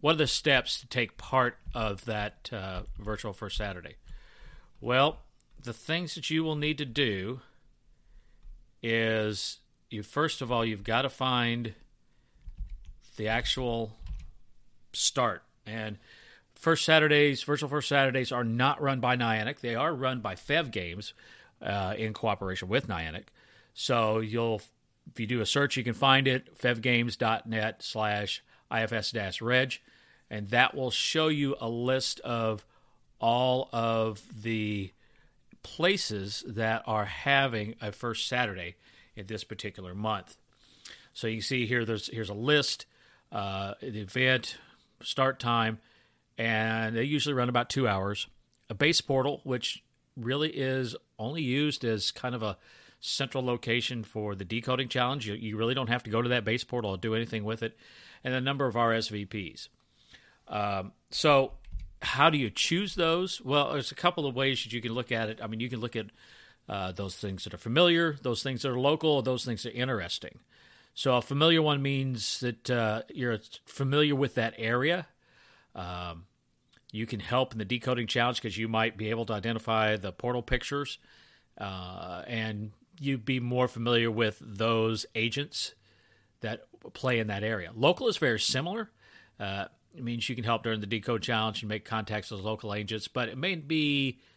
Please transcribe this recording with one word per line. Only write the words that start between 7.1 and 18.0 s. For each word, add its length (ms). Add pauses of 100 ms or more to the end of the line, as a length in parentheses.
is 800 (300)
you, 120
first 400
of 80
all, 140
you've 200
gotta 240
find 680 (1400)
the 120
actual 680 (960)
start. 520 (200)
And 340 (560)
First 300
Saturdays, 600
Virtual 240
First 200
Saturdays 440